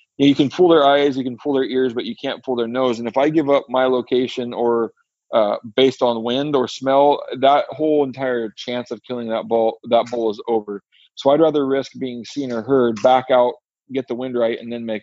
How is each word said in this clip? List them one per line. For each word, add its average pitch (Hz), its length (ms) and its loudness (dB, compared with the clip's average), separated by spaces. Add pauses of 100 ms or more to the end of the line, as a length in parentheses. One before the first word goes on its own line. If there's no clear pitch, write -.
(180)
you 139 80 4
know, - 20 8
you 139 60 4
can 139 160 0
fool 180 180 2
their 160 160 6
eyes, 143 320 4
you 131 80 -6
can 120 140 -8
fool 147 160 -4
their 131 100 2
ears, 127 300 -2
but 117 100 -4
you 113 160 -8
can't 135 240 -8
fool 127 120 -4
their 117 120 -2
nose. 123 300 -2
And 117 100 -6
if 107 80 -4
I 143 140 2
give 156 180 0
up 139 200 2
my 131 180 0
location 123 680 -2
or, 117 400 -2 (400)
uh, 107 240 2 (180)
based 131 280 2
on 117 200 0
wind 135 320 -2
or 127 140 2
smell, 139 520 2 (200)
that 139 300 4
whole 151 340 0
entire 123 520 -4
chance 123 360 -8
of 107 100 -12
killing 120 280 -10
that 113 180 -4
bull, 113 300 0 (100)
that 117 220 2
bull 117 200 -2
is 107 160 -8
over. 104 360 -4 (340)
So - 140 0
I'd 147 100 4
rather 147 260 2
risk 135 320 -2
being 123 260 -8
seen 135 280 -8
or 113 100 -4
heard, 120 400 2
back 127 300 4
out, 123 220 4 (380)
get 127 140 -6
the 123 80 -6
wind 123 240 -6
right, 117 220 0
and 117 120 -12
then 117 120 -8
make 110 180 -6